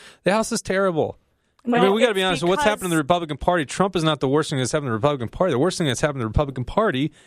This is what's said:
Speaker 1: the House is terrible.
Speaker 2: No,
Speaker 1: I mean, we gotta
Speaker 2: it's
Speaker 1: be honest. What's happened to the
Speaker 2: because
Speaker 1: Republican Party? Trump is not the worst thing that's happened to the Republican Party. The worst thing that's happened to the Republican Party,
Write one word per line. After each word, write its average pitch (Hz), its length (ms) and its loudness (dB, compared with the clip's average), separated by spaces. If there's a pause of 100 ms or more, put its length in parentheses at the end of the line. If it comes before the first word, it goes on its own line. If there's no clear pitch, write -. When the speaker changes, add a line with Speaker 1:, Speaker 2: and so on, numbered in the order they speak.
(240)
Speaker 1:
the 175 80 0
House 214 200 0
is 220 120 -4
terrible. 185 540 -2 (500)
Speaker 2:
No, 240 100 2
Speaker 1:
I 240 40 4
mean, 196 120 6
we 220 80 2
gotta 240 100 4
Speaker 2:
it's 202 60 -2
Speaker 1:
be 190 60 0
honest. 175 200 0
What's 190 200 2
happened 214 180 2
to 185 80 -4
the 165 60 2
Speaker 2:
because - 20 4
Speaker 1:
Republican 156 400 0
Party? 175 280 0
Trump 185 300 -2
is 165 80 0
not 156 160 0
the 143 80 -2
worst 143 240 2
thing 143 80 -2
that's 127 120 -2
happened 147 160 -2
to 120 40 -4
the 110 60 0
Republican 123 320 0
Party. 180 240 0
The 120 60 0
worst 165 180 0
thing 170 100 0
that's 120 140 -2
happened 147 180 -2
to 120 40 -2
the 113 40 -2
Republican 131 380 -2
Party, 160 460 0 (160)